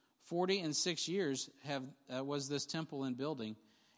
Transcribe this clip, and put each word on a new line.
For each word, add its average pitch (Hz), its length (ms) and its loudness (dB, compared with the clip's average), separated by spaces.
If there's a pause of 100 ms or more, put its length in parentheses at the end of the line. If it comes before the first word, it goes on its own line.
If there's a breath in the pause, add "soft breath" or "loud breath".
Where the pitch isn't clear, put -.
(260 soft breath)
"Forty 185 340 2
and 156 160 0
six 165 320 2
years 160 420 2 (140)
have, 139 180 -2 (340)
uh, 135 80 -2
was 139 240 0
this 143 160 0
temple 151 380 -2
in 131 120 0
building, 123 420 -2 (420 soft breath)